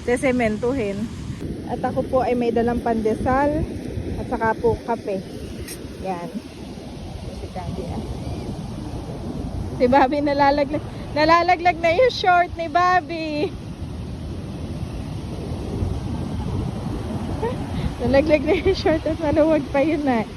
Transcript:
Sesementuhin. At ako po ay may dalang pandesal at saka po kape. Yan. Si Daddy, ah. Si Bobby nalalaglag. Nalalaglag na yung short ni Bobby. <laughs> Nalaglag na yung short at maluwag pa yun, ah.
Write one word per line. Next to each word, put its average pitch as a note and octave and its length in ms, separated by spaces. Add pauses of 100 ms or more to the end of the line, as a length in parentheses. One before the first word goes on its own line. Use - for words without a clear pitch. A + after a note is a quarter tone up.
Sesementuhin. A#3+ 960 (720)
At A#3+ 80
ako B3+ 240
po - 160
ay A#3+ 160
may A#3+ 160
dalang A#3 320
pandesal B3+ 800 (560)
at G#3+ 80
saka A3+ 320
po A3+ 240
kape. - 400 (800)
Yan. F3+ 240 (1120)
Si G3 160
Daddy, F3+ 320
ah. - 160 (1800)
Si B3 80
Bobby C#4 320
nalalaglag. C#4+ 640 (320)
Nalalaglag E4+ 640
na E4+ 160
yung B4 160
short F4+ 480
ni E4 80
Bobby. E4 800 (4000)
<laughs> - 640
Nalaglag C#4 400
na D4+ 160
yung F#4+ 160
short D#4+ 320
at D#4 160
maluwag D4+ 480
pa C#4 80
yun, D4+ 260
ah. A3+ 320